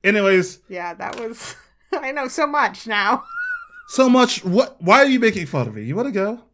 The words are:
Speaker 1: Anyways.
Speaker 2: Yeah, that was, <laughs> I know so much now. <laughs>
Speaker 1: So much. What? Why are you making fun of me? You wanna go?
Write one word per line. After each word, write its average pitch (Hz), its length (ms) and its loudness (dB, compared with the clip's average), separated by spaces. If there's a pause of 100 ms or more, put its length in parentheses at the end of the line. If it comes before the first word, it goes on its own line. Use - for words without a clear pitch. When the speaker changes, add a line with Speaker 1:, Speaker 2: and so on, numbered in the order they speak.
Speaker 1:
Anyways. 196 640 2
Speaker 2:
Yeah, 175 260 -10
that - 260 -10
was, 233 340 -10 (220)
<laughs> - 160 -12
I 277 200 -4
know 277 160 -6
so 294 180 -2
much 277 400 -2
now. 214 420 0
<laughs> - 40 -16 (560)
Speaker 1:
So 262 200 2
much. 247 360 4
What? 185 380 0
Why 202 160 6
are 277 80 8
you 254 140 2
making 196 260 0
fun 131 220 -4
of 107 80 -12
me? 104 80 -10
You 131 100 -6
wanna 254 160 -4
go? 208 300 -4 (140)